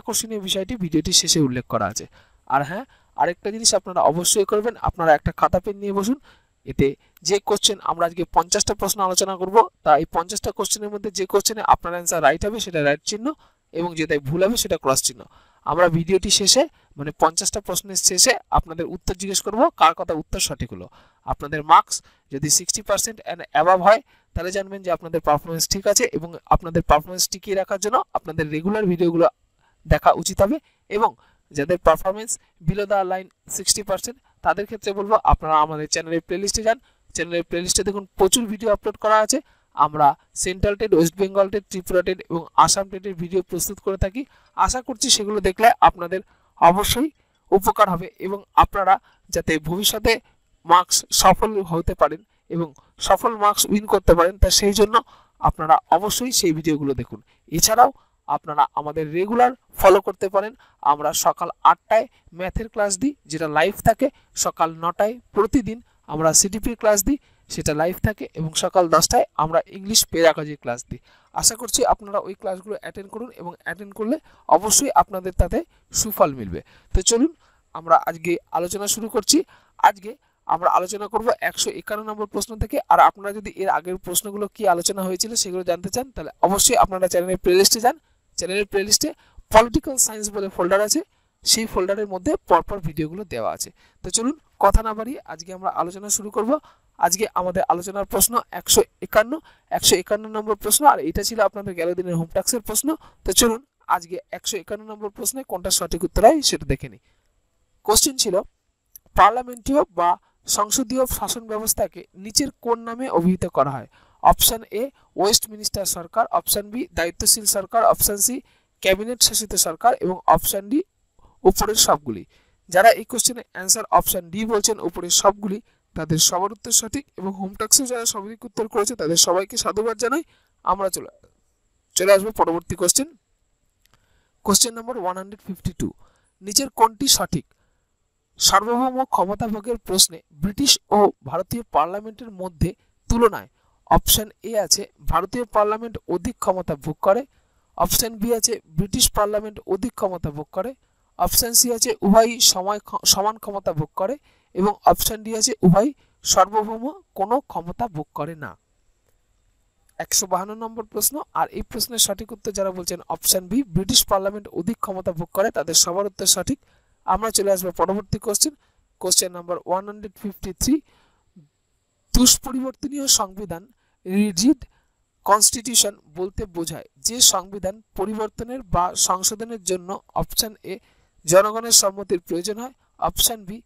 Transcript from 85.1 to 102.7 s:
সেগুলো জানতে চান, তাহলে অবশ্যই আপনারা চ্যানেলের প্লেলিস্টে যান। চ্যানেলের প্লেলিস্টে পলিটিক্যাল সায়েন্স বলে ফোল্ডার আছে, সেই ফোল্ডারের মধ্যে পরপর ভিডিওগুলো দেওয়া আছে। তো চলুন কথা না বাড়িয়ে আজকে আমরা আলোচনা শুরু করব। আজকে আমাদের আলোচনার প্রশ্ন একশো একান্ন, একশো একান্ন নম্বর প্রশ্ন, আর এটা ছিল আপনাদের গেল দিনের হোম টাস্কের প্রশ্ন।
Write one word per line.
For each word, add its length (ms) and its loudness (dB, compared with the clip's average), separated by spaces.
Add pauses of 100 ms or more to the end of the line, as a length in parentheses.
সেগুলো 280 -6
জানতে 240 -4
চান, 200 -6
তাহলে 160 -10 (160)
অবশ্যই 380 4
আপনারা 280 -2
চ্যানেলের 340 0
প্লেলিস্টে 400 4
যান। 120 0 (400)
চ্যানেলের 340 -4
প্লেলিস্টে 380 0 (440)
পলিটিক্যাল 500 4
সায়েন্স 300 -8
বলে 220 -4
ফোল্ডার 300 2
আছে, 140 2 (440)
সেই 280 0
ফোল্ডারের 420 -2
মধ্যে 180 -2 (180)
পরপর 360 2
ভিডিওগুলো 360 -6 (100)
দেওয়া 240 -4
আছে। 140 -10 (320)
তো 140 -12
চলুন 200 -2 (260)
কথা 240 4
না 120 -6
বাড়িয়ে 200 -10 (140)
আজকে 240 -18
আমরা 140 -6 (100)
আলোচনা 360 -8
শুরু 200 -8
করব। 140 -2 (480)
আজকে 260 0 (160)
আমাদের 220 -2 (100)
আলোচনার 400 -4
প্রশ্ন 200 0 (280)
একশো 200 2 (260)
একান্ন, 260 2 (440)
একশো 260 4
একান্ন 220 -4 (120)
নম্বর 260 -4
প্রশ্ন, 200 0 (100)
আর 60 0 (100)
এটা 200 -4
ছিল 100 -8 (100)
আপনাদের 320 -8
গেল 80 -2 (100)
দিনের 220 -4
হোম 140 -6
টাস্কের 340 -2
প্রশ্ন। 200 -2 (360)